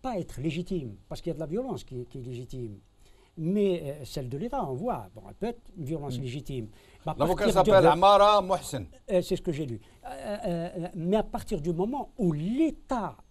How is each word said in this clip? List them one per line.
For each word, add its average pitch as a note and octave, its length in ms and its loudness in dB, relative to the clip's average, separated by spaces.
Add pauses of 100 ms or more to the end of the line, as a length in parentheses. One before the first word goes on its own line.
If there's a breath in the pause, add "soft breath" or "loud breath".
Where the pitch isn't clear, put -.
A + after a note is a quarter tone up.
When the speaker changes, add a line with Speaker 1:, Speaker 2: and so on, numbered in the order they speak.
Speaker 1:
pas A#3+ 160 -4
être - 220 -8
légitime, D3+ 540 -4 (140)
parce - 120 -10
qu'il E3+ 100 -6
y - 20 -4
a - 20 -4
de D3+ 60 -10
la D#3 60 -6
violence G#3 360 -6
qui, B2 240 -12
qui C#3 120 -14
est C3 40 -10
légitime. B2 560 -10 (600)
Mais, F#3 440 0 (180)
euh, C3 40 -12
celle B2+ 240 -8
de C#3 100 -6
l'État, A#3 300 -4
on C3 60 -4
voit, D3 400 -6
bon, G#2+ 140 -18
elle - 60 -18
peut G3+ 120 -6
être A#3+ 140 -8 (160)
une E3 80 -10
violence C#3 340 -6
Speaker 2:
Mm. B2+ 40 -6
Speaker 1:
légitime. B2+ 460 -8 (360 soft breath)
Mais D#3 80 -4
à E3 60 -6
Speaker 2:
L'avocat F3+ 260 2
Speaker 1:
partir G3 180 6
de, F#3+ 60 6
Speaker 2:
s'appelle F#3+ 160 10
Speaker 1:
de E3 40 10
Speaker 2:
Amara G3+ 520 8
Mohsen. E3+ 460 -4 (240)
Speaker 1:
Euh, F3+ 100 4
c'est F3+ 160 -2
ce - 60 -8
que F3 100 -2
j'ai C#3+ 140 -4
lu. A2+ 140 -6 (240 soft breath)
Euh, - 40 -14
euh, F#3+ 600 -6 (100)
euh, E3+ 160 -6
mais F3+ 220 0
à G#3 60 2
partir G3+ 380 -6
du E3+ 120 -2
moment A3 460 -4
où F3+ 140 2
l'État G#3+ 840 -2 (140)